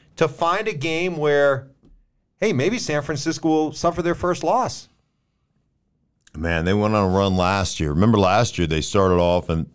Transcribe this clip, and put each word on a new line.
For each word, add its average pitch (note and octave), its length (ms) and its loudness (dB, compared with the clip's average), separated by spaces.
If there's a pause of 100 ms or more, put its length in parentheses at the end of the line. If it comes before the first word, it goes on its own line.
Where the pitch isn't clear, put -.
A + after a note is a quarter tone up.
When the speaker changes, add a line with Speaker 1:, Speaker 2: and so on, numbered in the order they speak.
(180)
Speaker 1:
to D#3+ 100 2
find F3 400 -2
a G#3+ 60 -4
game E3 440 -4
where, C#3+ 540 2 (680)
hey, G#3 160 -2
maybe F3 240 0
San D3+ 240 -4
Francisco D#3 480 -4
will D#3 220 2
suffer E3+ 320 -2
their F3 100 0
first F3 300 -4
loss. G3+ 440 -2 (1500)
Speaker 2:
Man, E2 280 -2
they G2 100 2
went G#2 180 0
on G2+ 160 2
a - 20 2
run F#2+ 240 2
last F#2 440 0
year. D#2 100 -2
Remember G#2 300 2
last G2 400 2
year E2+ 80 0
they D#2 140 0
started F#2+ 340 2
off F2 340 2
and, E2 260 -2